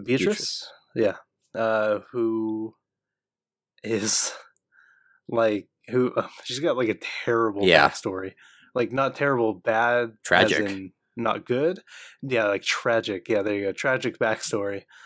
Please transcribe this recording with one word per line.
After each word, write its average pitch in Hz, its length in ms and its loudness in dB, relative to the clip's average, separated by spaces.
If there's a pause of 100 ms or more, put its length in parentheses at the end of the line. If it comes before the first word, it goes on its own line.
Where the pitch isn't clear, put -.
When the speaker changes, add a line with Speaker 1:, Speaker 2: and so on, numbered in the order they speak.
Speaker 1:
Beatrice? 131 220 0
Speaker 2:
Beatrice. - 440 -4 (240)
Speaker 1:
Yeah. 104 200 2 (420)
Uh, 107 420 0 (120)
who 110 640 -4 (1080)
is, 107 480 -2 (960)
like, 110 400 0 (180)
who, 127 280 0
uh, 107 120 -2 (160)
she's 127 160 -8
got, 147 160 0
like, 120 140 0
a 101 100 -2 (240)
terrible 113 420 2
Speaker 2:
Yeah. 78 220 8
Speaker 1:
backstory. 95 460 -6 (400)
Like, 123 180 -2
not 131 240 -2
terrible, 120 380 0
bad, 117 560 2
as 110 60 -20 (100)
Speaker 2:
Tragic. 92 340 6 (100)
Speaker 1:
in 95 220 -10 (240)
not 107 300 -2
good. 147 340 -2 (420)
Yeah, 117 260 0
like, 101 160 0
tragic. 113 680 -2
Yeah, 104 140 2
there 104 120 -2
you 101 120 -2
go. 95 40 -2
Tragic 131 480 -2
backstory. 104 640 -4 (220)